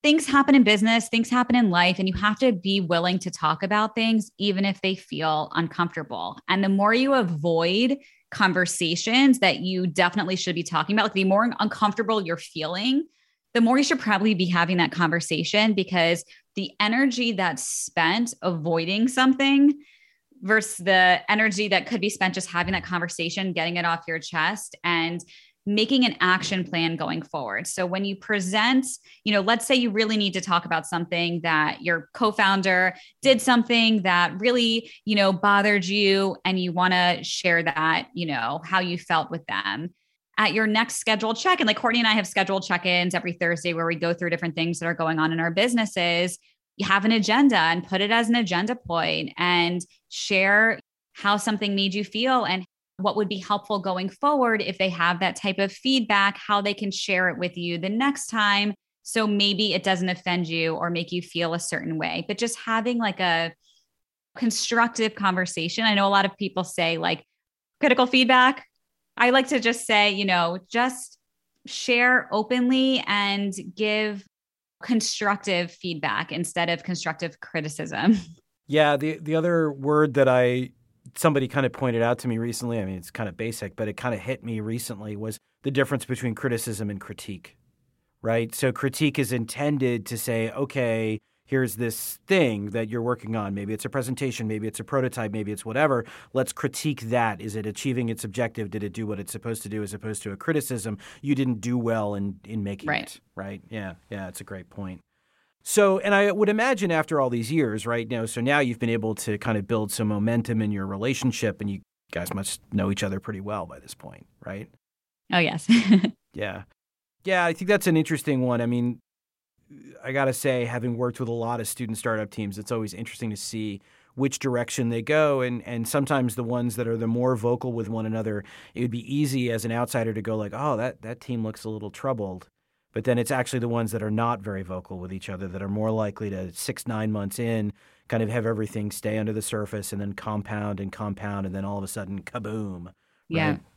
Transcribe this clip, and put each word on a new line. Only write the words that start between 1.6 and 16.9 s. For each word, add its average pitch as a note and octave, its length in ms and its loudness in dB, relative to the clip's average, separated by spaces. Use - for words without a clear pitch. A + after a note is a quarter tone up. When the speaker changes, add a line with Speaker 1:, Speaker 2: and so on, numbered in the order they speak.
Speaker 1:
life, F3 280 4
and F#3+ 80 0
you F#3 80 0
have G#3 260 0
to C4 120 6
be G3 280 0
willing F3+ 400 0
to F3+ 100 -6
talk D#3 320 0
about G#3 320 0
things, A3 420 2
even G3 300 0
if F#3+ 160 -2
they F#3+ 120 0
feel D#3 600 -2
uncomfortable. D#3+ 920 -4
And G3 160 0
the G3 60 2
more G3 240 4
you C4 220 2
avoid F3 840 2
conversations F#3 1080 2
that F3+ 220 4
you F#3 260 -2
definitely F3+ 500 0
should F3+ 180 -4
be E3+ 80 -4
talking E3 320 -2
about, G#3+ 120 2
like, G#3 80 -4
the F#3+ 100 2
more G#3 340 4
uncomfortable G#3+ 600 0
you're E3 160 -4
feeling, G3 720 -2
the A#3+ 60 4
more A#3+ 180 6
you C#4+ 60 4
should C#4 160 0
probably G#3+ 340 2
be F3+ 120 2
having F3 320 2
that E3+ 120 2
conversation, E3+ 840 0
because F3 500 2
the G3 240 -6
energy A#3 500 2